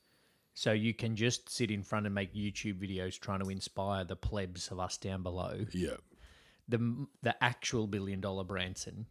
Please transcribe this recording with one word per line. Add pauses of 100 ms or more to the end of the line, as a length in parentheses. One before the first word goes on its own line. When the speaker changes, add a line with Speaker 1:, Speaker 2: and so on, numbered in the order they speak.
(520)
Speaker 1:
So
you
can
just
sit
in
front
and
make
YouTube
videos
trying
to
inspire
the
plebs
of
us
down
below.
Speaker 2:
Yeah. (720)
Speaker 1:
The, (160)
the
actual
billion
dollar
Branson